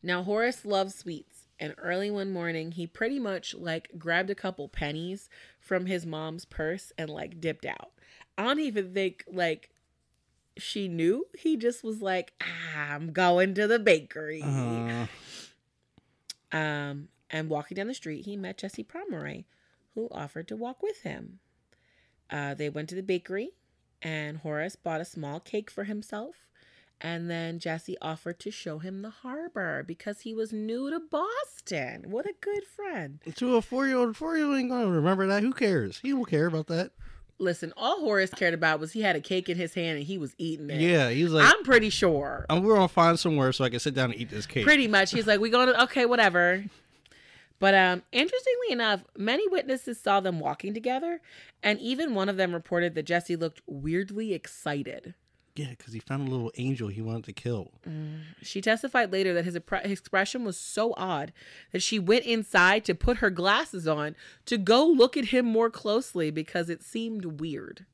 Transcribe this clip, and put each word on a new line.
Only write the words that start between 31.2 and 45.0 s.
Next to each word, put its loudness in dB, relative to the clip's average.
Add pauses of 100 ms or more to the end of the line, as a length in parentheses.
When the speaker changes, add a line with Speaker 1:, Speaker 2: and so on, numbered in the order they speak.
Speaker 1:
What -4
a -6
good -4
friend. -10 (160)
Speaker 2:
To 2
a 6
four-year-old, 0
four-year-old 0
ain't 0
gonna 0
remember 4
that. 2
Who 0
cares? 0
He -2
don't 0
care 2
about -2
that. -2 (480)
Speaker 1:
Listen, -2
all 0
Horace 2
cared 2
about 2
was -8
he -4
had 2
a -2
cake -2
in 0
his -4
hand -2
and -6
he -6
was -8
eating -6
it. -2
Speaker 2:
Yeah, 6
he 2
was 2
like, 8
Speaker 1:
I'm 2
pretty 8
sure. 0
Speaker 2:
"I'm, 4
we're 8
gonna 8
find 6
somewhere 4
so 2
I 4
can -2
sit 0
down 2
and -6
eat -8
this -6
cake." 0
Speaker 1:
Pretty 6
much. 4